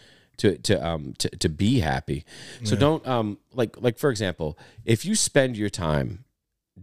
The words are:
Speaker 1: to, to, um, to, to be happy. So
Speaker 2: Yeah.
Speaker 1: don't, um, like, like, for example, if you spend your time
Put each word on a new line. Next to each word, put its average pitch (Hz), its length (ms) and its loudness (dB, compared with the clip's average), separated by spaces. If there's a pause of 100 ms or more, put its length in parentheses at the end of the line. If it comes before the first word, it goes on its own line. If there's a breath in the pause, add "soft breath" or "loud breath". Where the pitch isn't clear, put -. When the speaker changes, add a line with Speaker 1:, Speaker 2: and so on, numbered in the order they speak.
(380 soft breath)
Speaker 1:
to, 98 180 4
to, 82 300 0
um, 78 320 -4
to, - 100 -2
to - 220 -2
be 101 300 2
happy. 69 440 -2 (400 loud breath)
So 104 100 0
Speaker 2:
Yeah. 101 60 0
Speaker 1:
don't, 147 260 2
um, 113 320 -2 (140)
like, 120 300 -2
like, 120 160 0
for 151 100 0
example, 90 500 -2 (280 loud breath)
if 113 180 2
you 208 100 -2
spend 131 440 2
your 104 100 -2
time 76 560 -2 (580)